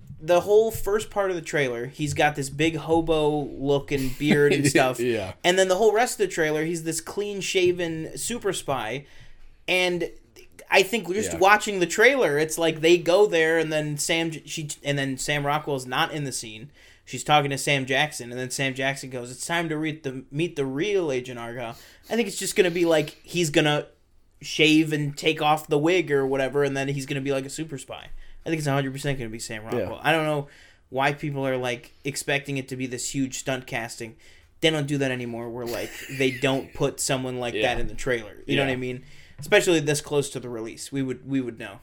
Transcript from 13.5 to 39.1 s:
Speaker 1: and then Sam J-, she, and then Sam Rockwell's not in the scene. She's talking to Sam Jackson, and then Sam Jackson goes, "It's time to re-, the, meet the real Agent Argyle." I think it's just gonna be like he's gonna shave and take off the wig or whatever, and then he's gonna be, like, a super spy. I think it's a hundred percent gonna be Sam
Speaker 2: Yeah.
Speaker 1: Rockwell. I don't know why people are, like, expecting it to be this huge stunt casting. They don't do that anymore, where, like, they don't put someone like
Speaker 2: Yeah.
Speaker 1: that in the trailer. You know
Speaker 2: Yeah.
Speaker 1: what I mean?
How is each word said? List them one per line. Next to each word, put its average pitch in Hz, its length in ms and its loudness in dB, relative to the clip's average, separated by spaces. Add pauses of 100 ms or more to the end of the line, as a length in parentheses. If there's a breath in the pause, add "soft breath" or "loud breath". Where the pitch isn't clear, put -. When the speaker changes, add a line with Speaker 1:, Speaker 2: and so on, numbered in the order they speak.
Speaker 1:
and 156 120 0
then 151 260 -2
Sam 165 340 0
J-, 151 140 -12
she, 156 240 -8 (140)
and 143 140 -2
then 135 220 -2
Sam 147 260 -2
Rockwell's 143 400 -2
not 139 260 0
in 151 120 -6
the 131 80 -6
scene. 113 400 -12 (340 soft breath)
She's - 180 -10
talking 147 280 4
to 135 60 -2
Sam 139 280 0
Jackson, 131 460 -2
and 123 80 -8
then 127 100 -6
Sam 135 240 -2
Jackson 135 360 -4
goes, 123 220 -10
"It's - 140 -12
time 170 240 -2
to 151 80 -2
re-, 156 240 -4
the, 131 300 -8
meet 160 260 -4
the 139 80 0
real 165 460 0
Agent 127 280 -4
Argyle." 117 360 -10 (340 loud breath)
I - 60 -2
think 226 120 2
it's 190 100 -10
just - 180 -6
gonna 185 160 4
be 170 140 0
like 156 380 2
he's 165 260 -2
gonna 147 360 2 (560)
shave 156 500 4
and 147 240 -2
take 156 260 -2
off 151 260 2
the 151 100 2
wig 160 340 2
or 139 160 2
whatever, 135 360 0
and 139 120 0
then 135 140 -2
he's 143 160 -6
gonna 139 160 -4
be, 139 100 -2
like, 135 140 -2
a 139 40 -12
super 156 280 -8
spy. 107 300 -14 (380 soft breath)
I 160 40 -6
think 165 100 -2
it's 147 80 -2
a 139 40 2
hundred 135 220 0
percent 139 240 -4
gonna 117 140 -6
be 117 80 -10
Sam 110 240 -10
Speaker 2:
Yeah. 113 160 -4
Speaker 1:
Rockwell. 104 240 -4
I 143 80 2
don't 160 140 2
know 147 220 -2 (420 loud breath)
why 135 240 0
people 139 340 -4
are, 131 100 0
like, 123 360 -6 (100)
expecting 143 540 -4
it 127 100 -6
to 131 80 -8
be 127 120 -6
this 120 280 -8
huge 135 240 -4
stunt 131 260 -6
casting. 117 500 -8 (460 soft breath)
They 160 80 4
don't 151 160 0
do 143 140 -2
that 135 120 0
anymore, 120 380 -8
where, 120 160 -8
like, 117 240 -4 (300)
they 131 120 2
don't 135 420 -2
put 135 260 -2
someone 131 400 -2
like 120 160 -4
Speaker 2:
Yeah. 120 180 2
Speaker 1:
that 117 80 0
in 117 60 2
the 107 80 -8
trailer. 113 400 -4 (100)
You 139 120 0
know 139 60 4
Speaker 2:
Yeah. 135 40 0
Speaker 1:
what 131 60 0
I - 40 -2
mean? 127 260 -8 (360 loud breath)